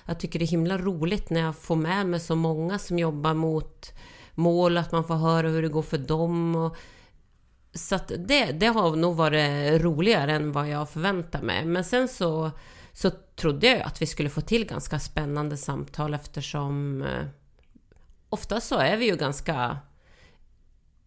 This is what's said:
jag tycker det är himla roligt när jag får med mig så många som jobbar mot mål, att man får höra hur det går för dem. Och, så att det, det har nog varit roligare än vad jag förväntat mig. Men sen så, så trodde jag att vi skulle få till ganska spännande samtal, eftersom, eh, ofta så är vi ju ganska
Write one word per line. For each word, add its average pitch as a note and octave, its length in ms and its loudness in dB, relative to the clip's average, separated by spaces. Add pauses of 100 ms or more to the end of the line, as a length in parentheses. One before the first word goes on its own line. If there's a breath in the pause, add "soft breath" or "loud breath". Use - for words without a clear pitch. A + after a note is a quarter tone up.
jag E3+ 160 -6
tycker - 180 -4
det E3 60 0
är - 20 2
himla E3+ 320 2
roligt F3+ 520 -2
när E3 100 2
jag D#3+ 160 -2
får E3 200 -2
med F3+ 300 0
mig F3 140 0
så E3 140 -2
många E3 440 0
som F3 200 -2
jobbar D#3+ 360 0
mot D#3+ 580 -2 (420 soft breath)
mål, E3+ 420 4
att E3+ 160 0
man E3 120 2
får E3 100 -2
höra D#3+ 340 4
hur D#3+ 140 2
det D#3+ 60 0
går D#3 140 0
för D3+ 160 -2
dem. E3 580 0
Och, E3 200 -2 (960 soft breath)
så - 220 -4
att F3+ 240 -4
det, G3+ 340 2
det D#3+ 140 2
har G3+ 300 4
nog E3+ 200 2
varit D3+ 640 4
roligare E3 500 4
än D3+ 200 0
vad D3 160 -2
jag D3 220 -4
förväntat E3+ 520 -2
mig. G#2+ 220 -2
Men F3 200 0
sen B3+ 240 2
så, D#3+ 420 -2 (420 soft breath)
så - 180 0 (260)
trodde D3+ 300 2
jag B3 140 6
att - 220 -6
vi D#3 40 2
skulle D3 220 -4
få D3 120 -4
till D3+ 260 0
ganska - 320 -6
spännande D3 580 -4
samtal, C#3 580 -6
eftersom, C#3+ 880 -6
eh, C3+ 240 -4 (1040)
ofta G#3 320 -4
så - 160 -2
är D#3+ 200 4
vi A#3+ 100 0
ju F#3 100 2
ganska C#3 600 -2 (1300)